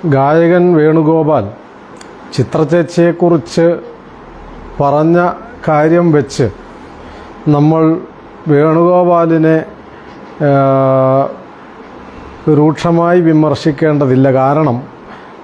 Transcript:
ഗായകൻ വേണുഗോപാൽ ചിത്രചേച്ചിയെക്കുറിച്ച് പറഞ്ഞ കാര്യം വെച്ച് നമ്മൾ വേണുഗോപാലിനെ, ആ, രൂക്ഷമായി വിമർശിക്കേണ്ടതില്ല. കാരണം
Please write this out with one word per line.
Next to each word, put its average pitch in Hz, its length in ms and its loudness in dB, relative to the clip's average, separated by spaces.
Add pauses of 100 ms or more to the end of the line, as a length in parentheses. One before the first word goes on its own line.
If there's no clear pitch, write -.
ഗായകൻ 165 680 2
വേണുഗോപാൽ 156 680 2 (880)
ചിത്രചേച്ചിയെക്കുറിച്ച് 170 1400 0 (1040)
പറഞ്ഞ 160 500 0 (380)
കാര്യം 160 440 2
വെച്ച് 139 360 0 (1000)
നമ്മൾ 156 480 2 (520)
വേണുഗോപാലിനെ, 165 1160 2 (800)
ആ, 135 840 2 (1200)
രൂക്ഷമായി 170 720 2
വിമർശിക്കേണ്ടതില്ല. 147 1120 2
കാരണം 139 500 0 (600)